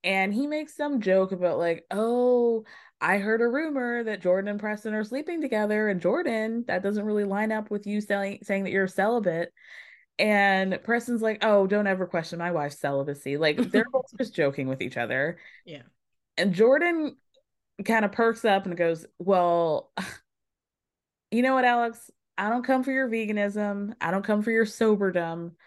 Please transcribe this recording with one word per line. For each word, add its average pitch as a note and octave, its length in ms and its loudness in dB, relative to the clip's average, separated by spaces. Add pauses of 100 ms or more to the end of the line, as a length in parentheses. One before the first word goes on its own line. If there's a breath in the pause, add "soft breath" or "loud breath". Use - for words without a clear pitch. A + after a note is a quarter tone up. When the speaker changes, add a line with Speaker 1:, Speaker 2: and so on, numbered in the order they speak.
Speaker 1:
and F#3+ 300 0
he C4+ 140 -2
makes D4+ 280 -6
some D4 240 -2
joke F#3+ 320 2
about, F3 260 0
like, E3+ 320 -2
"Oh, A#3 720 2 (360 loud breath)
I F#3 180 2
heard A3 220 0
a A#3 80 2
rumor B3 560 -2
that G#3 180 -6
Jordan F#3 260 0
and G#3 120 -4
Preston G#3+ 340 -6
are G#3+ 100 -2
sleeping D#4 360 -6
together, G#3+ 480 0
and F#3 120 0
Jordan, A3+ 680 0
that F#3 160 -2
doesn't G3+ 220 -2
really G#3 200 0
line G#3 280 -2
up G#3+ 180 -6
with G#3 160 -6
you G#3 140 -2
saying, G3+ 420 -4
saying G3 220 -2
that F#3 80 -6
you're F#3+ 120 2
a F#3 40 -2
celibate." F#3+ 640 0 (680 loud breath)
And G3 680 2
Preston's A#3 380 -2
like, A3 200 0
"Oh, G3+ 260 4
don't G#3 180 2
ever F#3+ 200 0
question E3+ 340 -4
my F3 100 -2
wife's D3 300 -4
celibacy." C#3 560 -2
Like, D3+ 220 2
they're G#3 300 2
Speaker 2:
<laughs> - 40 -20
Speaker 1:
both B3+ 140 0 (120)
just - 160 -4
joking C#3 340 0
with C3 140 -4
each A2 140 -8
other. C3 420 -4 (260 loud breath)
Speaker 2:
Yeah. C#3+ 180 -18 (540)
Speaker 1:
And F#3 160 2
Jordan D4+ 640 2 (680)
kind A3+ 200 2
of G3+ 80 0
perks A#3 320 0
up G3 220 4
and F3 100 -6
goes, E3 300 0 (140)
"Well, F3 760 2
<laughs> - 1300 -18
you A#3 120 2
know C4 120 4
what, B3+ 100 4
Alex? A#3 460 0 (260)
I G3+ 140 -2
don't A#3+ 140 -2
come C4 180 2
for C4 80 -4
your C4 180 0
veganism. G#3 920 -2
I E3 100 -2
don't G3 140 0
come G#3 180 0
for A3+ 80 -2
your A3+ 160 4
soberdom. F3 840 0 (140 soft breath)